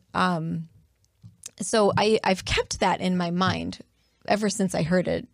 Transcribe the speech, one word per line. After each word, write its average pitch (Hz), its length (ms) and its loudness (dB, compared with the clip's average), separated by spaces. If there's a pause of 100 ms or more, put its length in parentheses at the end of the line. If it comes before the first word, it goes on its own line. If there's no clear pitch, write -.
(140)
um, 165 540 -2 (920)
so 214 360 2
I, 214 280 4
I've - 200 0
kept - 360 -2
that 190 200 0
in 185 160 0
my 175 140 0
mind 175 480 -2 (500)
ever 208 220 2
since 190 240 -2
I 175 80 0
heard 175 260 2
it, - 260 -4